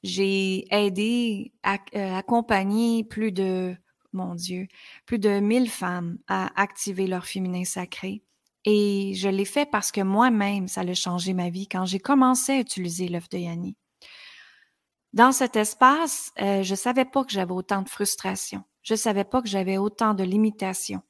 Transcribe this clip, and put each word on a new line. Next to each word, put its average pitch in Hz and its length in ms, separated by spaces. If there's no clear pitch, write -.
J'ai 190 720
aidé, 208 760
ac-, - 320
euh, 190 220
accompagné 226 880
plus 220 260
de, 185 460
mon 185 220
Dieu, 180 340
plus 233 140
de 202 200
mille 220 320
femmes 175 560
à 190 340
activer 196 460
leur 185 200
féminin 180 380
sacré. 190 580
Et 202 500
je 190 140
l'ai 196 160
fait 294 220
parce 220 260
que - 80
moi-même, 202 680
ça 190 140
l'a 180 120
changé 180 380
ma 180 160
vie 185 200
quand 185 180
j'ai 185 140
commencé 262 520
à 269 80
utiliser 180 480
l'œuf 175 200
de 185 100
Yanni. 175 380
Dans 240 180
cet 254 240
espace, 262 840
euh, 196 220
je 190 120
savais 247 320
pas 262 180
que 269 80
j'avais 185 200
autant 190 300
de 190 60
frustration. 190 760
Je - 120
savais 208 300
pas 254 160
que 240 80
j'avais 190 300
autant 208 340
de 190 120
limitations. 196 840